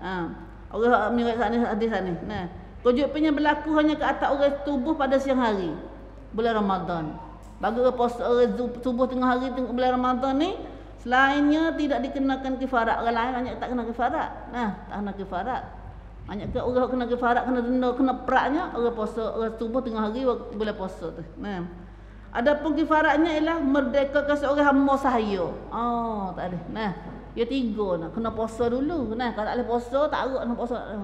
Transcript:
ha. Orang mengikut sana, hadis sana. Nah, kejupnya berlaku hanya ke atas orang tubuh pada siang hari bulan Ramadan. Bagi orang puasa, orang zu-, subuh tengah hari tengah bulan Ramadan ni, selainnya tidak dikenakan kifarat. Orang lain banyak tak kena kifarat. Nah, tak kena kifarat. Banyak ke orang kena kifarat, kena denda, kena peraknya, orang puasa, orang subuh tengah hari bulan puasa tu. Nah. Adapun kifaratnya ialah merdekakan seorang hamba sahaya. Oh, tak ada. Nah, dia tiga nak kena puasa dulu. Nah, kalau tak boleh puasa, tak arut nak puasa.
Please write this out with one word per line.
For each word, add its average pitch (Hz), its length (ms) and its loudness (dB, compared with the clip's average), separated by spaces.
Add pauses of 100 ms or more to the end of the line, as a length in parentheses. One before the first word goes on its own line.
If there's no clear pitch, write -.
ha. 180 80 -6 (640)
Orang 220 400 4
mengikut 233 240 0
sana, 226 160 2 (160)
hadis 220 240 0
sana. 185 160 -2 (160)
Nah, 202 160 -6 (400)
kejupnya 285 480 4
berlaku 302 480 2
hanya 302 160 4
ke 294 80 -4
atas 269 320 2
orang 285 320 2
tubuh 285 320 0
pada 269 160 2
siang 269 240 2
hari 202 320 0 (640)
bulan 226 240 2
Ramadan. 175 560 -2 (480)
Bagi 220 160 0
orang 254 160 4
puasa, 240 320 0
orang 240 320 6
zu-, 240 240 -4
subuh 254 240 2
tengah 254 240 2
hari 254 240 2
tengah 254 160 -2
bulan 254 240 2
Ramadan 254 400 2
ni, 320 160 2 (520)
selainnya 294 720 4
tidak 277 300 0
dikenakan 269 560 0
kifarat. 226 400 2
Orang 233 160 2
lain 240 180 0
banyak 247 240 -4
tak - 140 -6
kena 247 160 -2
kifarat. 247 400 0 (240)
Nah, 233 160 -2 (160)
tak - 160 -10
kena 202 160 -4
kifarat. 196 460 -4 (680)
Banyak 190 240 -6
ke 247 80 0
orang 247 260 2
kena 247 220 0
kifarat, 240 340 2
kena 254 160 0
denda, 254 380 2
kena 262 240 4
peraknya, 262 500 2
orang 233 220 0
puasa, 220 400 -4
orang 220 240 -2
subuh 233 240 -2
tengah 220 260 -2
hari 233 160 -2 (320)
bulan 214 220 -2
puasa 185 340 -6
tu. 165 120 -10 (180)
Nah. 190 240 -6 (680)
Adapun 294 480 2
kifaratnya 311 480 6 (140)
ialah 330 180 2
merdekakan 277 800 2
seorang 285 320 2
hamba 269 240 6
sahaya. 220 560 2 (160)
Oh, 226 640 -2
tak 180 240 -6
ada. 170 40 -4 (120)
Nah, 202 200 -2 (440)
dia 220 80 0
tiga 214 560 0
nak 160 160 -8
kena 226 160 -2
puasa 220 400 -2
dulu. 262 460 0
Nah, 240 180 -2
kalau 208 160 -2
tak 190 80 -2
boleh 233 80 -4
puasa, 240 400 0
tak 285 120 0 (100)
arut 262 180 -2
nak 240 80 -2
puasa. 240 200 -4 (280)